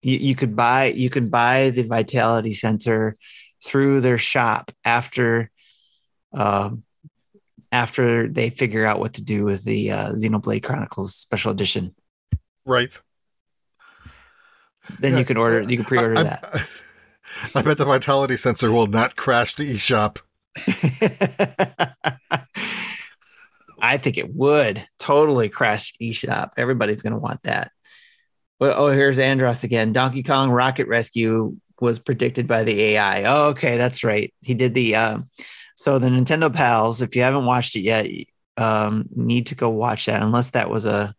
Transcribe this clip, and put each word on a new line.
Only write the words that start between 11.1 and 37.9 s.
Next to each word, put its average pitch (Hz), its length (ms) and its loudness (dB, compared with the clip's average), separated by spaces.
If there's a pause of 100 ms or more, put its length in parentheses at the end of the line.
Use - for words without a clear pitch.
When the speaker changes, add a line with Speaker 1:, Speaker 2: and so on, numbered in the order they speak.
Speaker 1:
Special - 360 -4
Edition. 95 440 -4 (680)
Speaker 2:
Right. 123 340 -2 (2000)
Speaker 1:
Then 135 140 0
Speaker 2:
Yeah. 131 60 4
Speaker 1:
you 131 60 2
can 120 120 0
order, 113 240 4
you 113 160 -2
can 208 80 -2
pre-order 120 320 2
Speaker 2:
I, - 40 4
I, - 20 4
Speaker 1:
that. - 460 -6 (420)
Speaker 2:
<laughs> - 440 -14
I 139 60 2
bet 151 160 2
the 147 80 2
vitality 135 520 2
sensor 117 340 0
will 117 160 4
not 113 280 0
crash 120 400 0
the 147 180 -6
eShop. 107 460 0 (360)
Speaker 1:
<laughs> - 1900 -2 (1400)
I 123 160 2
think 131 200 -2
it - 160 -6
would 131 520 2 (140)
totally 143 500 4
crash 107 520 -2
eShop. - 560 -6
Everybody's 120 440 0
gonna 110 180 -4
want - 240 -8
that. - 280 -4 (880)
Well, 135 160 2
oh, 143 160 4
here's 139 280 2
Andros 131 440 2
again. 113 280 0
Donkey 127 320 0
Kong 135 260 2
Rocket 127 380 2
Rescue 113 720 -2 (240)
was 120 180 0
predicted 123 480 -2
by 113 160 2
the 104 180 0
A 107 160 4
I. 98 280 0
Oh, 147 240 4
okay, 135 280 -2
that's 123 260 0
right. 107 380 -2
He 127 120 -4
did 123 200 0
the, 117 220 2
uh, 110 240 0 (560)
so 135 240 0
the 127 80 2
Nintendo 139 460 2
Pals, 117 480 2
if 117 140 -4
you 123 80 2
haven't 131 220 2
watched 123 300 -2
it 107 60 -4
yet, 110 260 0 (480)